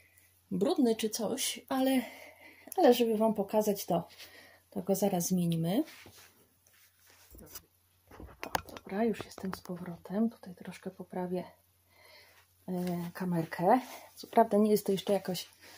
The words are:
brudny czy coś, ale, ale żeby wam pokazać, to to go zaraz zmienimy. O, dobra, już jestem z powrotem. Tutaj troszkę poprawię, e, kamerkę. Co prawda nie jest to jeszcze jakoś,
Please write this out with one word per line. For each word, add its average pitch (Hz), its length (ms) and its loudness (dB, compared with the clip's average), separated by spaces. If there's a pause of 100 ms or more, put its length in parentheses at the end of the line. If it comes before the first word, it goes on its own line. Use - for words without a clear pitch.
(500)
brudny 226 460 2
czy 220 140 -2
coś, 226 580 -4
ale, 262 340 2 (760)
ale 285 180 8
żeby 226 220 2
wam 220 180 4
pokazać, 208 520 0
to 170 220 0 (680)
to 190 60 -6
go 190 120 0
zaraz 185 340 0
zmienimy. 175 560 0 (2500)
O, - 300 -4
dobra, 196 280 -4
już 214 200 -2
jestem - 300 -10
z - 60 -12
powrotem. 180 720 -4
Tutaj - 240 -18
troszkę - 360 -14
poprawię, 180 540 -8 (1200)
e, 180 460 -4
kamerkę. 180 640 2 (340)
Co - 120 -18
prawda 226 320 4
nie 214 120 4
jest 202 160 2
to 202 60 2
jeszcze 190 200 0
jakoś, 185 360 -4 (300)